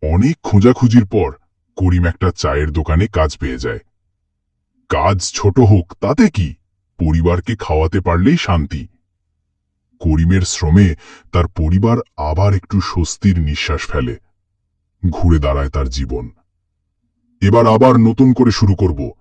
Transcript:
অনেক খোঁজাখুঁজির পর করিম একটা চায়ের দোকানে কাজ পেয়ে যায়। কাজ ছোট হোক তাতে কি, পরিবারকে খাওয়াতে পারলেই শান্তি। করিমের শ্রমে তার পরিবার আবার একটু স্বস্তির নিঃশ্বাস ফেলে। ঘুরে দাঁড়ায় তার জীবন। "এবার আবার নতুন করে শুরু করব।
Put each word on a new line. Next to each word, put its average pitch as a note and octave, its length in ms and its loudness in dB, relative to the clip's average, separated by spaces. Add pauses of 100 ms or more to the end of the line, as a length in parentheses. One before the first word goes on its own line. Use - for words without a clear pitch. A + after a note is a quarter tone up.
অনেক F#2 400 0
খোঁজাখুঁজির A2+ 640 2
পর G2 260 -2 (440)
করিম F2+ 300 0
একটা F2 240 -2
চায়ের D2+ 400 -4
দোকানে D#2+ 360 -2
কাজ D#2+ 320 -4
পেয়ে B1+ 200 -8
যায়। B1 200 -8 (1080)
কাজ F2+ 460 -2
ছোট - 260 0
হোক G2+ 400 2
তাতে D3 300 2
কি, D2+ 240 -4 (440)
পরিবারকে E2+ 580 -2
খাওয়াতে E2 440 -2
পারলেই F2+ 360 0
শান্তি। D#2 500 -4 (1120)
করিমের E2 400 2
শ্রমে F2+ 540 2 (380)
তার E2+ 160 0
পরিবার G2 500 0 (180)
আবার E2 380 0
একটু F#2+ 260 -2
স্বস্তির F2 600 -2
নিঃশ্বাস D2 460 -4
ফেলে। B1 300 -6 (920)
ঘুরে E2 280 2
দাঁড়ায় C#2 320 -4
তার C#2 180 -4
জীবন। B1 420 -8 (1120)
"এবার A2 260 4
আবার A#2+ 300 4
নতুন A#2 360 4
করে A#2+ 180 2
শুরু G2+ 240 2
করব। D2 360 -4 (100)